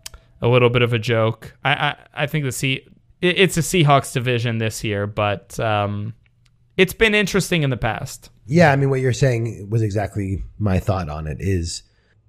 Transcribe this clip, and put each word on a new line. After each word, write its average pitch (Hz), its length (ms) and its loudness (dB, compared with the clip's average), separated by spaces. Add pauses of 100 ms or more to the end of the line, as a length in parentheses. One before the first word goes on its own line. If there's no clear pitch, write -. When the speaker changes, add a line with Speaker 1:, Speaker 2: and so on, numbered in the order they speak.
(420)
Speaker 1:
a 117 60 0
little 123 220 4
bit 123 120 2
of 120 120 2
a 113 60 0
joke. 113 640 -2
I, 135 100 2
I, 143 220 -2 (180)
I 143 140 -4
think 151 160 -4
the 131 80 -4
Se-, 131 340 -2 (360)
it, 175 180 2
it's 185 180 4
a 160 40 2
Seahawks 143 520 2
division 120 440 -2
this 110 260 -4
year, 104 240 -2
but, 104 520 -4
um, 104 540 -2 (640)
it's 185 180 2
been 214 220 2
interesting 180 480 0
in 135 60 0
the 120 80 -2
past. - 520 -6 (160)
Speaker 2:
Yeah, 156 260 6
I 139 40 4
mean, 139 140 2
what 131 100 0
you're 131 140 2
saying 113 560 0
was 113 120 2
exactly 98 600 -2 (160)
my 95 200 2
thought 92 280 -2
on 78 200 -8
it 69 120 -6
is, 87 420 -2 (480)